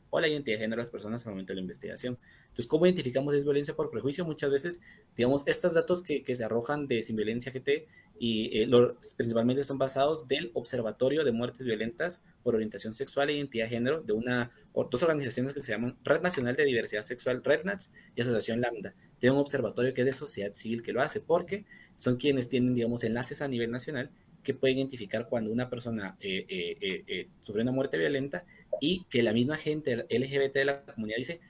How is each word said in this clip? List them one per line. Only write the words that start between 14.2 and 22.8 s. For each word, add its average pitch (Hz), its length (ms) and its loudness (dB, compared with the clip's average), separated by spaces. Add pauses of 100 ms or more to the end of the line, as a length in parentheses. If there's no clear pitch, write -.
o, 123 120 0
dos 123 180 0
organizaciones 139 500 2
que 139 100 -6
se 113 100 -4
llaman 117 300 -2
Red 160 200 2
Nacional 135 340 0
de 151 80 4
Diversidad 107 380 0
Sexual, 127 420 -2
Red 160 200 2
nats, 196 280 -6 (220)
y 120 80 -2
Asociación 117 400 0
Lambda. 110 320 -6 (240)
Tiene 127 160 6
un 143 60 4
observatorio 127 520 0
que 127 80 -4
es 123 60 4
de 135 80 2
sociedad 101 400 0
civil 113 280 -4
que 101 100 -6
lo 117 100 0
hace, - 180 -2
porque 185 460 -2 (300)
son 127 200 2
quienes 131 320 2
tienen, 123 260 2
digamos, 120 300 0